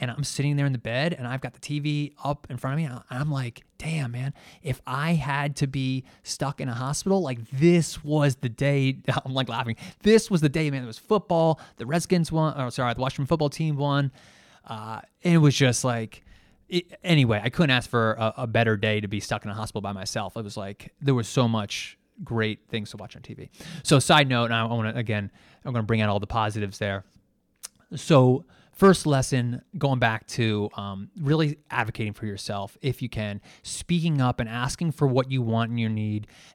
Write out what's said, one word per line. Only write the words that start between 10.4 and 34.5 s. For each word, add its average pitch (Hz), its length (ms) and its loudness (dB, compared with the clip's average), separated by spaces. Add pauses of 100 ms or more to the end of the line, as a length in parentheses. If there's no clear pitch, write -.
the 151 80 6
day, 156 200 0
man. 139 140 -4
It 120 40 -10
was 110 100 -14
football. 165 640 2 (160)
The 113 80 -8
Redskins 165 480 0
won. 156 240 2
Oh, 131 120 -4
sorry, 120 240 -2
the 113 60 -6
Washington 131 280 -2
football 156 220 2
team 156 280 -2
won." 139 340 0 (540)
Uh, 110 340 -12 (240)
and 175 120 4
it - 20 8
was 147 180 8
just 127 300 2
like, 117 360 -4 (460)
it, - 340 -6
anyway, 131 400 4
I 117 80 -4
couldn't 147 220 2
ask 123 180 2
for 113 240 2
a, 110 260 -2
a 127 80 -4
better 113 280 2
day 107 240 0
to 104 80 -4
be 101 140 -6
stuck - 240 -6
in 104 60 -6
a - 20 -8
hospital 110 280 -8
by 98 120 -6
myself. 98 420 -8
It 117 80 -8
was 101 140 -12
like, 101 420 -12
there 139 160 2
was 117 140 -2
so 123 180 2
much 110 500 -4 (260)
great 110 460 -2
things 107 220 -6
to 110 60 -14
watch 104 200 -16
on - 40 -20
T - 120 -16
V. - 160 -16 (340)
So 143 160 6
side 151 300 6
note, 120 160 2
and 117 80 0
I 113 100 2
wanna, 113 320 -2
again, 107 340 -2 (360)
I'm 135 80 -4
gonna 117 100 0
bring 110 160 2
out 107 80 2
all 101 140 2
the 101 40 -4
positives 104 540 -2
there. 98 240 -4 (880)
So 135 520 4 (260)
first 190 340 6
lesson, 131 560 0 (160)
going 135 220 0
back 110 280 0
to, 104 500 0
um, 101 320 -10 (100)
really 151 380 2 (120)
advocating 113 440 -4
for - 120 -10
yourself 101 560 -8
if 127 200 -4
you 123 80 -6
can, 107 320 -6 (220)
speaking 160 580 0
up 123 180 2
and 120 80 -4
asking 123 460 -4